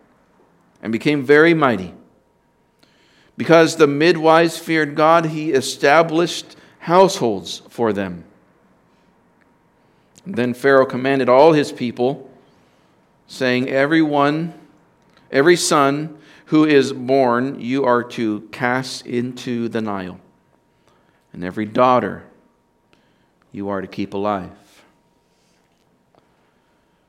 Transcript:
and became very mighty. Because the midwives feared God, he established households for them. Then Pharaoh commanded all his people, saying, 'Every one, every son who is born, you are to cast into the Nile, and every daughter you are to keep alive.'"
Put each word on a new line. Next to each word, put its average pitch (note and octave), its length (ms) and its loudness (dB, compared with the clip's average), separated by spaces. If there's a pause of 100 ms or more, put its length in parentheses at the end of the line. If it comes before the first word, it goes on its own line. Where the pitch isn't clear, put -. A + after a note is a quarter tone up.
(800)
and G#2+ 100 -8
became C#3 320 -2
very D3+ 300 6
mighty. A2+ 400 -2 (1400)
Because D#3+ 400 4
the D#3 100 6
midwives D#3+ 680 2
feared D#3 360 -4
God, D#3+ 340 2
he D#3 260 -6
established D#3 1040 0 (220)
households D3+ 920 0
for A2+ 240 -2
them. F2+ 320 -8 (2000)
Then A#2 260 -4
Pharaoh C3+ 320 2
commanded C3 440 -2
all C#3+ 240 6
his D3 180 0
people, B2 580 -6 (960)
saying, B2+ 440 -4
'Every C#3+ 320 0
one, D3+ 520 0 (800)
every D3 240 4
son D3+ 640 -2 (300)
who D#3 180 2
is C#3 280 2
born, B2+ 640 -2
you C3 260 -4
are A#2+ 180 2
to A2 380 -6 (100)
cast B2+ 560 -6
into B2 640 -6
the A2+ 120 -6
Nile, F#2+ 380 -10 (1120)
and E2+ 120 -14
every G#2 220 -8
daughter A2 580 0 (1300)
you G2+ 180 -10
are G2 120 -6
to F#2 60 -10
keep G2 260 -10
alive.'" G2 380 -6 (2500)